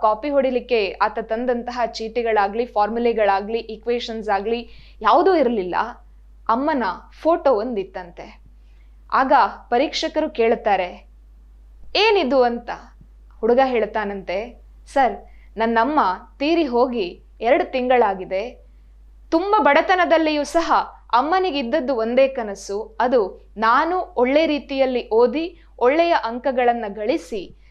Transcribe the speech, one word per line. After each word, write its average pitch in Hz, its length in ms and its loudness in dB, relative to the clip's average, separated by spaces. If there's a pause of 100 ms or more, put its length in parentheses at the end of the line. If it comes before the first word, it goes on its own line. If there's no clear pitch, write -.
ಕಾಪಿ 220 280 0
ಹೊಡಿಲಿಕ್ಕೆ 247 720 0
ಆತ 214 200 -2
ತಂದಂತಹ 240 640 -4
ಚೀಟಿಗಳಾಗ್ಲಿ, 220 800 -2
ಫಾರ್ಮುಲೆಗಳಾಗ್ಲಿ, 214 960 0
ಈಕ್ವೇಷನ್ಸ್ 226 680 -6
ಆಗ್ಲಿ 220 400 -4 (320)
ಯಾವುದೂ 302 340 4
ಇರಲಿಲ್ಲ. 226 400 0 (720)
ಅಮ್ಮನ 269 340 0 (380)
ಫೋಟೋ 320 320 2
ಒಂದಿತ್ತಂತೆ. 196 880 -8 (720)
ಆಗ 262 200 4 (360)
ಪರೀಕ್ಷಕರು 302 600 -2
ಕೇಳ್ತಾರೆ, 220 800 0 (880)
"ಏನಿದು?" 330 480 2
ಅಂತ. 240 260 -2 (680)
ಹುಡುಗ 233 260 2
ಹೇಳ್ತಾನಂತೆ, 214 960 -4 (320)
"ಸರ್, 233 320 0 (320)
ನನ್ನಮ್ಮ 233 420 2 (400)
ತೀರಿ 320 260 2
ಹೋಗಿ 240 580 -2 (180)
ಎರಡು 254 300 2
ತಿಂಗಳಾಗಿದೆ. 220 960 -2 (640)
ತುಂಬ 381 280 2
ಬಡತನದಲ್ಲಿಯೂ 311 840 2
ಸಹ 320 280 -2 (420)
ಅಮ್ಮನಿಗಿದ್ದದ್ದು 277 840 0
ಒಂದೇ 240 320 2
ಕನಸು, 208 720 -8
ಅದು 240 580 0
ನಾನು 311 600 0
ಒಳ್ಳೆ 277 280 2
ರೀತಿಯಲ್ಲಿ 269 640 -2
ಓದಿ 247 520 0 (180)
ಒಳ್ಳೆಯ 320 320 2
ಅಂಕಗಳನ್ನ 240 760 0
ಗಳಿಸಿ 214 680 -6 (140)